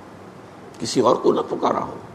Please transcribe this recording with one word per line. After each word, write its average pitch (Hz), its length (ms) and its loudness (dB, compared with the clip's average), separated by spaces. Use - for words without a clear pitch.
کسی - 220 -2
اور 190 160 6
کو - 160 2
نہ - 160 0
پکارا - 360 -2
ہو، - 100 -12